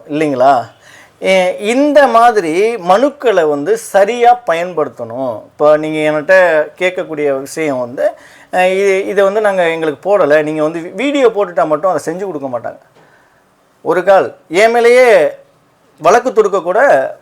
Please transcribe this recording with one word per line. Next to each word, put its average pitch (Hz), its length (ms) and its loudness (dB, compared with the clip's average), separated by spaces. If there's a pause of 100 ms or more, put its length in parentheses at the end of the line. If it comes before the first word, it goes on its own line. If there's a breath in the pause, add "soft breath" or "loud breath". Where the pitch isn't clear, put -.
இல்லைங்களா? 139 560 0 (560 soft breath)
எ-, 185 360 0
இந்த 269 500 2
மாதிரி 226 680 2
மனுக்களை 190 720 0
வந்து 147 280 -2
சரியா 233 720 2
பயன்படுத்தணும். 135 960 -6
இப்போ 151 340 2
நீங்க 156 340 -2
என்கிட்ட 156 540 2 (160)
கேட்கக்கூடிய 156 580 -4
விஷயம் 139 400 -6
வந்து, 127 320 -4 (420 loud breath)
அ, 185 160 2
இது, 196 360 0
இதை 202 180 0
வந்து 202 180 0
நாங்க 185 280 0
எங்களுக்கு 165 480 -2
போடலை, 151 260 2
நீங்க 156 180 -4
வந்து 160 180 -4
வீடியோ 247 480 -4
போட்டுட்டா 180 400 -2
மட்டும் 151 260 -2
அதை 160 200 -6
செஞ்சு 185 120 -8
கொடுக்க 147 220 -10
மாட்டாங்க. 117 300 -10 (1040 soft breath)
ஒரு 170 220 -2
கால் 175 320 2 (140)
என் 208 220 2
மேலேயே 233 600 4 (640)
வழக்கு 220 360 0
தொடுக்க 196 280 0
கூட 180 600 0